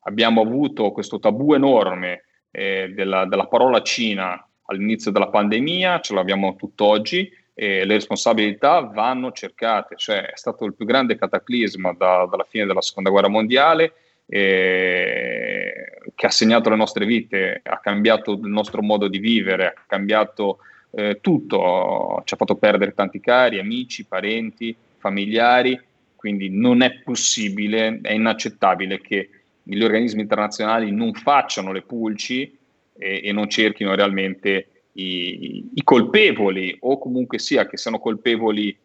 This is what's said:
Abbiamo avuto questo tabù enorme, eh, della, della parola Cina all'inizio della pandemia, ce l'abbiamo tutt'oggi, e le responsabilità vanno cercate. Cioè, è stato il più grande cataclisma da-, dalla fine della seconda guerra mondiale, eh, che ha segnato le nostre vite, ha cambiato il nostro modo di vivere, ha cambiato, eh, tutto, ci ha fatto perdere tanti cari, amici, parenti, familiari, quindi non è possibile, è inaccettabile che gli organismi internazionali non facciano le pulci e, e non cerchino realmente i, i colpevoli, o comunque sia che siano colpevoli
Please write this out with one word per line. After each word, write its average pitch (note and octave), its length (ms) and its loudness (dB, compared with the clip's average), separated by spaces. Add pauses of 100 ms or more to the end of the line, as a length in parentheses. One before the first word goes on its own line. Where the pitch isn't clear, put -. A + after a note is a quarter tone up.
Abbiamo A2+ 340 4
avuto A#2+ 500 0
questo G#2+ 260 -8
tabù B2+ 380 4
enorme, F#2+ 680 2 (260)
eh, F#2+ 420 -4
della, F#2+ 320 0
della F#2+ 220 0
parola B2 340 4
Cina G2 640 -4 (180)
all'inizio G#2 440 -2
della - 200 2
pandemia, D3+ 720 0
ce - 120 -8
l'abbiamo F#2+ 420 0
tutt'oggi, G#2+ 720 0 (280)
e G2 300 -2
le G#2 100 2
responsabilità A2 840 2
vanno B2 500 -4
cercate. G#2+ 680 -4
Cioè, G2+ 280 -4
è - 120 -12
stato - 280 -8
il G2+ 100 -6
più A2+ 100 -10
grande A#2+ 320 0
cataclisma F#2+ 800 -2
da-, F#2 320 4
dalla F#2 180 -4
fine G#2+ 200 -4
della F#2+ 160 0
seconda G2 260 -4
guerra G2 200 4
mondiale, C#3 640 2 (340)
eh, F2 1600 -2 (280)
che - 120 -4
ha F#2+ 60 4
segnato A2+ 380 4
le A2 60 4
nostre G#2+ 300 0
vite, G2+ 580 -2
ha - 160 -6
cambiato G#2+ 540 2
il G2+ 160 -6
nostro G#2 340 -4
modo G#2 240 0
di F#2 100 -4
vivere, F#2+ 500 0
ha - 200 -6
cambiato, G2+ 720 -2 (320)
eh, G#2 280 -4
tutto, F#2 1040 0
ci - 100 -6
ha - 20 -20
fatto G#2 180 0
perdere G#2 380 2
tanti G2 260 -4
cari, B2 400 2
amici, A#2 460 -6
parenti, A2 680 -6 (220)
familiari, A#2 840 2 (360)
quindi G2 340 -6
non A#2+ 320 4
è B2+ 220 2
possibile, A2 1000 -2
è G#2+ 120 -4
inaccettabile G2 880 0
che G2 280 -4 (380)
gli G2+ 160 -2
organismi A2 380 2
internazionali G#2+ 680 -2
non A2 220 -2
facciano A2+ 580 0
le F#2+ 100 -6
pulci A#2+ 760 -6 (400)
e, F#2+ 260 -6
e G#2 80 -4
non G#2 180 -2
cerchino G#2 460 0
realmente G2 760 0 (240)
i, F#2 800 -8
i - 100 -6
colpevoli, A2 960 4
o C3+ 160 0
comunque B2 420 -6
sia A#2 280 0
che - 100 -14
siano A2+ 220 -6
colpevoli A2 840 -2